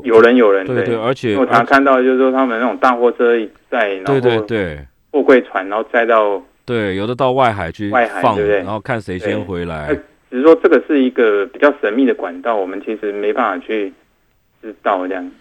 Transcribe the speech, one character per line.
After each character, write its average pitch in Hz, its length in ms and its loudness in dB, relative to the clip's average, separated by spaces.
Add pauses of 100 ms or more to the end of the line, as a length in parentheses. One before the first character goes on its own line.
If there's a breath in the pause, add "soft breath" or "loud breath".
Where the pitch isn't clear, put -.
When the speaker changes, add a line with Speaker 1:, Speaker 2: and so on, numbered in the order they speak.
Speaker 1:
有 113 160 6
人， 117 160 6
有 110 160 4
人， 95 120 0
Speaker 2:
对， 123 120 -4
对， 101 100 -2
Speaker 1:
对。 117 100 -2
Speaker 2:
而 113 160 -2
且 113 240 -2
Speaker 1:
我 131 80 0
常 113 120 2
常 117 100 2
看 139 160 4
到 135 180 4
就 131 120 2
是 127 60 0
说 131 120 2
他 131 160 0
们 117 140 -2
那 123 40 -2
种 110 120 -2
大 131 180 2
货 120 160 2
车 120 260 2
一 110 140 -4 (180)
载， 104 360 -2
Speaker 2:
对， 139 160 0
对， 123 100 2
Speaker 1:
然 113 80 2
后 107 80 -4
Speaker 2:
对。 95 320 -4 (320)
Speaker 1:
货 147 120 0
柜 131 200 4
船， 95 260 -6
然 101 80 -4
后 110 160 -2
载 117 140 0
到 107 340 2 (240)
Speaker 2:
对， 107 300 -4
有 98 100 -4
的 123 100 -4
到 127 180 0
外 127 200 2
海 92 180 -6
去 101 200 -8
Speaker 1:
外 120 160 2
海， 98 160 -6
Speaker 2:
放， 110 140 2
Speaker 1:
对 104 80 0
不 101 60 0
对？ 104 80 2
Speaker 2:
然 92 100 -8
后 107 120 -6
看 117 180 -6
谁 95 200 -8
先 104 220 -4
回 87 240 -8
来。 78 240 -8
Speaker 1:
对。 151 80 -2
呃， - 60 -8 (280)
只 127 60 -8
是 127 80 -2
说 165 180 8
这 196 60 4
个 143 180 4
是 143 160 0
一 127 80 0
个 107 360 2
比 - 120 -14
较 - 120 4 (100)
神 104 120 -2
秘 131 140 2
的 113 80 2
管 90 260 -8
道， 117 140 -4
我 101 100 -2
们 95 180 -8
其 110 160 -8
实 104 140 -6
没 104 200 -4
办 120 120 -2
法 92 220 -6
去 104 260 -6 (720)
知 110 100 -14 (120)
道 95 240 -2
这 95 60 -6
样。 90 160 -10 (100)